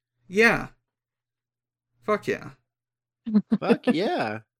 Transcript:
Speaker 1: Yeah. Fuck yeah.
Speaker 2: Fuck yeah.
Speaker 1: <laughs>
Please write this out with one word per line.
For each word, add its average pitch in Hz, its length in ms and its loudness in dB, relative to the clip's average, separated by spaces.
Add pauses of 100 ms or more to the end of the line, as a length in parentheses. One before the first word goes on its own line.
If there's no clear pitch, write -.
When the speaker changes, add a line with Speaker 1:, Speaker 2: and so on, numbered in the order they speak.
(280)
Speaker 1:
Yeah. 196 400 2 (1400)
Fuck 208 240 -2
yeah. 127 240 -6 (1080)
Speaker 2:
Fuck 302 280 0
yeah. 180 560 -2
Speaker 1:
<laughs> - 60 -20 (100)